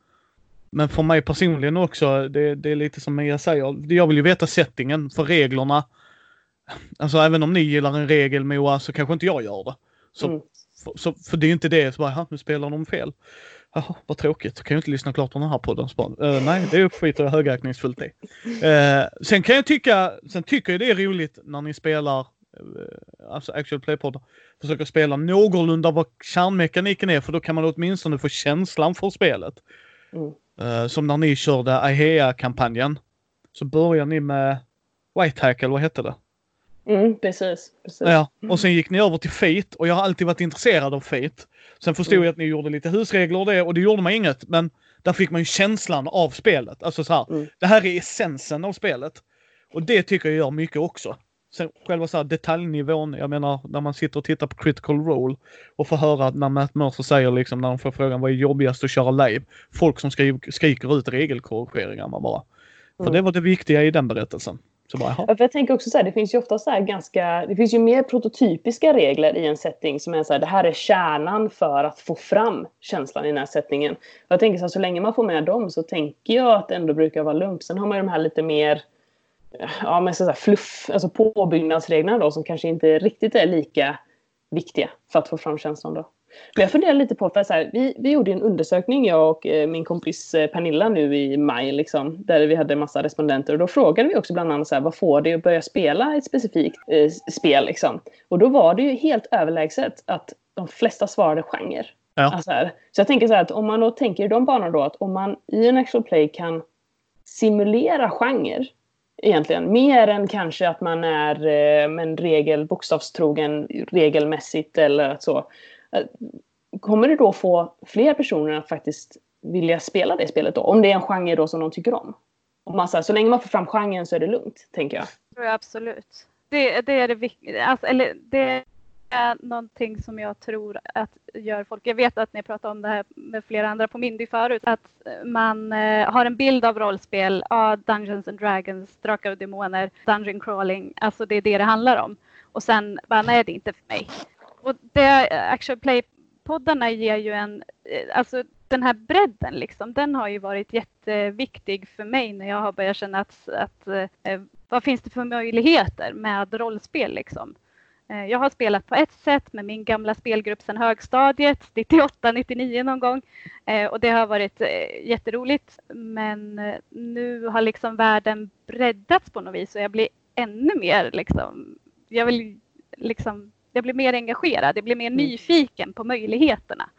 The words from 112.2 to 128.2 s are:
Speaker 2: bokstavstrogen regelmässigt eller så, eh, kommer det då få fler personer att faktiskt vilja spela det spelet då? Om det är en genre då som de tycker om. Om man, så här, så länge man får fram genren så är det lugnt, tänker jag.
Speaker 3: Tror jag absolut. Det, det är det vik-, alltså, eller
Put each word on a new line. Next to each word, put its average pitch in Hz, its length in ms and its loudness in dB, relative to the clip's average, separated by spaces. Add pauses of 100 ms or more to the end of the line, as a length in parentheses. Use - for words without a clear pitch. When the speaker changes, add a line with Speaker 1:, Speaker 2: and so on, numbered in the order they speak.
Speaker 2:
bokstavstrogen 151 1040 -2 (240)
regelmässigt 156 840 0
eller 147 420 4
så, 147 180 -2 (540)
eh, - 100 0 (800)
kommer 214 280 4
det 311 80 4
då 226 180 6
få 175 400 0 (120)
fler 277 280 4
personer 156 400 -2
att 151 160 -6
faktiskt - 480 -8 (240)
vilja 165 380 0
spela - 360 -2
det 156 120 -2
spelet - 280 -2
då? 240 60 0
Om 214 200 6
det 202 100 8
är 196 40 4
en 185 60 2
genre 180 340 -2
då 156 120 2
som 165 120 -6
de 160 120 -4
tycker 226 220 -2
om. - 200 -8 (500)
Om 170 140 -8
man, 175 100 0
så 175 100 -2
här, 160 40 2
så 185 120 0
länge 214 160 4
man 240 120 4
får - 80 -18
fram 185 160 0
genren 196 400 -2
så 170 100 -4
är 165 40 -2
det 160 80 0
lugnt, - 440 -6
tänker 143 260 -6
jag. - 80 -8 (300)
Speaker 3:
Tror 240 100 -10
jag 220 80 -2
absolut. - 720 -12 (220)
Det, 254 320 2
det 262 120 -2
är 254 140 2
det 233 80 -2
vik-, 220 500 -8
alltså, 294 220 0
eller 254 340 0